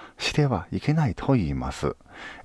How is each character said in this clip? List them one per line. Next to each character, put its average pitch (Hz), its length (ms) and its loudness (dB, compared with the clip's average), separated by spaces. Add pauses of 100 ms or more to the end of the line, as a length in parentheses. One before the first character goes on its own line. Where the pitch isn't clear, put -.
(160)
し - 160 -4
て 147 140 4
は 101 260 0
い 95 80 -2
け 147 140 2
な 156 140 2
い 85 60 -2
と - 200 2
言 92 140 4
い 69 60 0
ま 65 180 -4
す。 - 220 -2 (500)